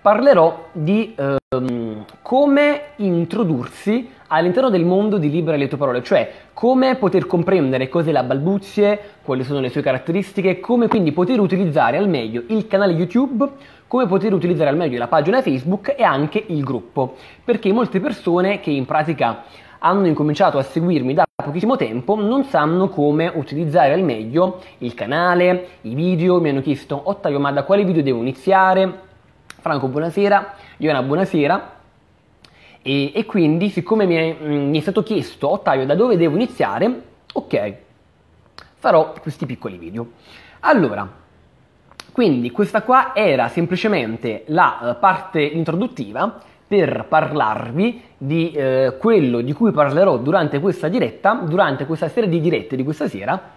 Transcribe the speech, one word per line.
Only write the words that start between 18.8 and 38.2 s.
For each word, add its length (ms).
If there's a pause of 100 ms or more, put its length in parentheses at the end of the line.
pratica 580 (360)
hanno 260
incominciato 540
a 20
seguirmi 540
da 100 (180)
pochissimo 320
tempo 400
non 280
sanno 460
come 440
utilizzare 600
al 100
meglio 580 (180)
il 140
canale, 880
i 140
video. 440
Mi 100
hanno 120
chiesto: 440
"Ottavio, 340
ma 120
da 120
quale 200
video 200
devo 160
iniziare?" 880 (520)
Franco, 280
buonasera. 680 (240)
Ioana, 240
buonasera. 760 (1040)
E, 320
e 120
quindi, 440
siccome 360
mi 100
è, 240
mm, 300
mi 80
è 40
stato 200
chiesto: 480
"Ottavio, 380
da 80
dove 200
devo 200
iniziare?" 720 (260)
Ok, 400 (1000)